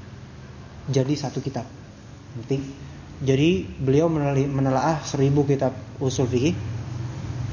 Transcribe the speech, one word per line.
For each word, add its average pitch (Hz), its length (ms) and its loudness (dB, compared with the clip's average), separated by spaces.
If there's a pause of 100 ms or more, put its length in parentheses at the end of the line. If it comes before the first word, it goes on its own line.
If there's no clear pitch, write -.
(880)
Jadi 135 320 2
satu 127 240 -4
kitab. 123 240 -6 (720)
Ngerti? 135 200 0 (640)
Jadi 156 440 4
beliau 135 400 4
meneli-, 143 440 2
menelaah 135 520 2
seribu 139 400 4
kitab 139 320 2 (240)
usul 131 320 0
fikih 131 240 2 (1000)